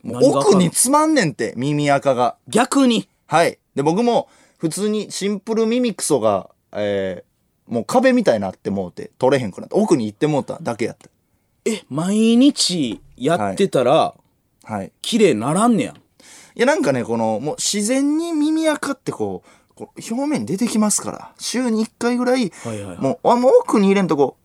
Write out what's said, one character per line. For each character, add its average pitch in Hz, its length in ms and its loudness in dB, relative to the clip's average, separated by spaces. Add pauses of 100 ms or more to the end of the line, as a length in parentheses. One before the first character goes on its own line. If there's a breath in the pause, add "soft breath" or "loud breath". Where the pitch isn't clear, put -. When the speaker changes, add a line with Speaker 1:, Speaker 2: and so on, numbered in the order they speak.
Speaker 1:
も - 160 -8
う - 40 4
Speaker 2:
何 269 100 6
が 277 80 2
あ - 40 -2
か 427 60 4
ん？ - 20 6
Speaker 1:
奥 - 40 6
に 180 140 4
つ - 180 -2
ま 294 160 4
ん 320 100 2
ね 220 120 2
ん 135 60 -2
っ - 20 -12
て、 110 220 -4
耳 147 340 -2
垢 139 240 2
が。 120 220 0 (120)
Speaker 2:
逆 254 380 2
に。 220 220 0 (180)
Speaker 1:
は 160 180 2
い。 - 140 -2 (160)
で、 139 80 -2
僕 175 220 0
も 233 240 0 (280 soft breath)
普 170 120 -6
通 196 200 -4
に 214 220 -4
シ 190 180 -6
ン 202 120 -4
プ 220 160 -4
ル 226 100 0
耳 240 260 0
ク - 120 -10
ソ 135 160 0
が、 104 280 0 (240)
え 98 520 -4 (440)
ー、 - 60 -8
も 117 60 -2
う - 40 -10
壁 254 280 2
み 247 100 2
た 139 100 2
い 110 40 2
に 101 60 -4
な 95 80 -4
っ - 20 -16
て - 180 -8
も 95 160 -4
う 87 60 -14
て、 - 260 -16
取 135 180 2
れ 127 60 -2
へ 113 40 -6
ん 92 40 -6
く 110 100 -18
な - 60 -16
っ - 20 -20
て、 - 60 -12
奥 196 220 2
に 110 100 -2
行 104 80 -8
っ - 20 -20
て 151 120 -2
も 143 120 0
う - 40 -10
た - 180 -10
だ 123 140 -6
け 113 100 -4
や - 60 -8
っ - 40 -16
た。 - 140 -20 (580)
Speaker 2:
え、 214 220 -4
毎 214 460 2
日 180 680 2 (140)
や 185 360 0
っ 185 40 -6
て 196 120 2
た 139 140 2
ら、 123 100 4
Speaker 1:
は 127 220 2 (540)
い。 113 40 -10
は 101 120 -6
い。 - 80 -16 (100)
Speaker 2:
綺 226 160 -2
麗 175 160 6
な 117 180 -2
ら 202 140 2
ん 233 100 2
ね 131 80 -2
や。 80 100 -10 (600 loud breath)
Speaker 1:
い - 60 -12
や、 240 60 2
な 302 100 2
ん 349 60 -2
か 147 100 2
ね、 123 120 -2
こ 117 120 -4
の、 110 240 -2
も 151 140 -6
う - 40 -10
自 202 260 -4
然 277 320 0
に 339 160 -4
耳 311 360 0
垢 277 240 -4
っ - 60 -8
て - 140 -8
こ 98 320 -6
う、 - 300 -20
こ - 200 -20
う - 200 -12
表 277 120 -4
面 277 140 -2
に 104 60 -6
出 190 100 -4
て 226 120 -2
き 220 100 -2
ま 214 120 2
す - 120 -2
か - 80 -8
ら、 - 280 -16
週 247 300 -4
に 220 140 0
一 - 160 -6
回 240 180 -2
ぐ 247 80 -2
ら 254 140 2
い、 208 120 -2 (140 loud breath)
Speaker 2:
は 117 80 -8
い 107 100 -8
は 95 100 -12
い - 20 -12
は - 0 -
い。 - 40 -16
Speaker 1:
も - 240 -2
う、 - 60 2
あ、 240 80 6
も 247 140 4
う - 100 6
奥 - 180 0
に 196 100 4
入 196 80 4
れ 196 60 2
ん 180 40 2
と 160 100 2
こ 139 280 2